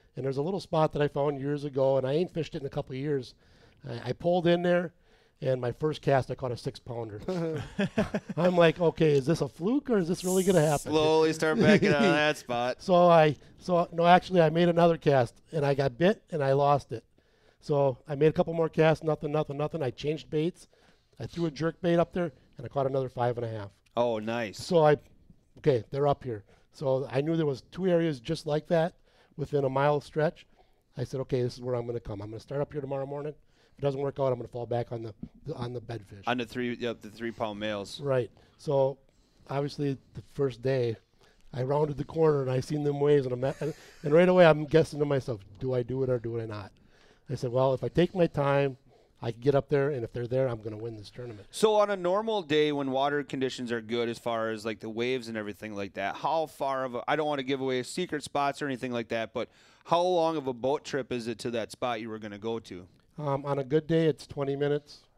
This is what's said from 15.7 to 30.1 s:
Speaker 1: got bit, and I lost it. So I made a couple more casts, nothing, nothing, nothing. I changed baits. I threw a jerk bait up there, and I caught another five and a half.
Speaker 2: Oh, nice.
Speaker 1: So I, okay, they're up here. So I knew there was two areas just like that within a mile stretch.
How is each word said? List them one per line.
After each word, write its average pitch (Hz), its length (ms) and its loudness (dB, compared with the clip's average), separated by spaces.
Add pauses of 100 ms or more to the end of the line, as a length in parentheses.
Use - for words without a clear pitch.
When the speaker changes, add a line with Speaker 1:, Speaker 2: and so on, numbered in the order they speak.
Speaker 1:
got 135 240 -2
bit, 185 240 2 (100)
and 151 120 -2
I 135 100 2
lost 143 380 2
it. 110 120 -10 (560)
So 139 380 0 (100)
I 151 80 -6
made 147 120 4
a 147 60 2
couple 165 200 0
more 160 160 0
casts, 160 340 4
nothing, 151 280 -2
nothing, 147 260 -4
nothing. 151 260 -4
I 123 80 -2
changed 147 380 -6
baits. 156 380 -4 (520)
I - 80 -10
threw 170 180 -4
a 160 60 -2
jerk 156 300 -4
bait 170 160 2
up 170 160 2
there, 175 180 -4 (260)
and 120 80 -14
I - 40 -10
caught 135 180 0
another 131 220 -2
five 123 280 -2
and 117 80 -4
a 113 40 -6
half. 104 200 -10 (260)
Speaker 2:
Oh, 117 240 0
nice. 110 380 -4
Speaker 1:
So 165 280 2
I, 151 120 6 (640)
okay, 127 320 2
they're 139 160 0
up 143 160 0
here. 110 200 -8 (300)
So 135 380 -2
I 131 100 -2
knew 160 140 0
there 160 100 0
was 135 160 -4 (100)
two 185 160 -4
areas 165 320 2
just 156 280 -6
like 151 200 -2
that 170 260 2 (440)
within 143 280 -2
a 131 40 0
mile 143 320 2
stretch. - 440 -4 (520)